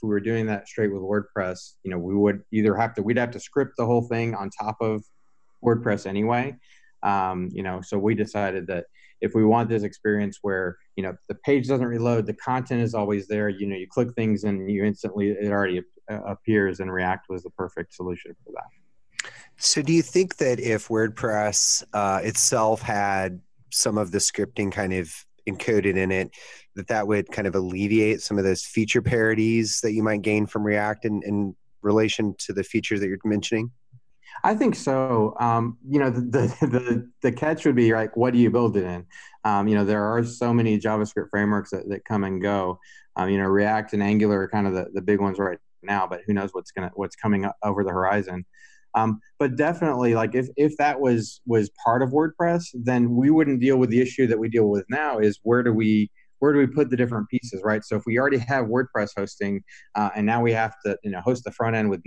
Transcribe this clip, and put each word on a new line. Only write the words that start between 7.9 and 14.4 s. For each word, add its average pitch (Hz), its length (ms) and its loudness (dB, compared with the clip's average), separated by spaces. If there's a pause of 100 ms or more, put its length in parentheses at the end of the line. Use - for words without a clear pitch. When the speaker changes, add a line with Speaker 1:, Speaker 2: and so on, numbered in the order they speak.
Speaker 1:
we 110 160 2
decided 101 520 -4
that 90 200 -6 (340)
if 104 140 -2
we 110 100 4
want 117 240 4
this 110 160 -2
experience 104 580 -2
where, 95 340 -4 (200)
you 98 60 -6
know, 90 140 -8 (120)
the 104 80 -8
page 135 320 0
doesn't 127 180 0
reload, 117 400 0
the 107 80 -6
content 127 480 -4
is 113 120 -2
always 101 340 -2
there, 104 200 -2
you 98 180 -6
know, 98 100 -6
you 92 120 -10
click 120 280 -2
things 107 280 0